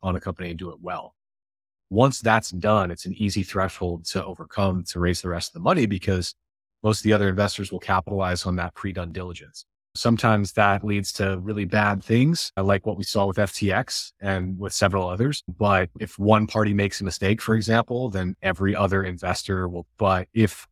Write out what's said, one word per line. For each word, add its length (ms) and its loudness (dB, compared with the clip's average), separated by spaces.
on 120 0
a 40 -4
company 320 -8
and 80 -10
do 100 -10
it 100 -16
well. 360 -12
Once 320 4
that's 300 2
done, 400 2
it's 160 -10
an 80 -6
easy 260 -2
threshold 640 -4
to 180 -4
overcome 680 -2
to 100 -8
raise 240 0
the 60 -6
rest 200 -6
of 40 -18
the 60 -14
money 160 2
because 480 -2
most 160 2
of 40 -12
the 100 4
other 160 4
investors 420 -2
will 80 -8
capitalize 520 -2
on 120 -2
that 180 -6
pre-done 360 -8
diligence. 540 -14
Sometimes 600 2
that 320 4
leads 280 -2
to 260 0
really 260 -4
bad 360 2
things, 540 2
uh, 80 0
like 220 2
what 120 -4
we 60 -6
saw 220 0
with 120 -2
F 160 0
T 200 0
X 480 -4
and 360 -2
with 140 -8
several 380 2
others. 400 -2
But 400 2
if 180 -10
one 300 6
party 260 0
makes 280 0
a 20 -6
mistake, 380 0
for 140 2
example, 540 0
then 320 -2
every 320 0
other 300 2
investor 640 -4
will. 180 -8
But 360 0
if, 380 2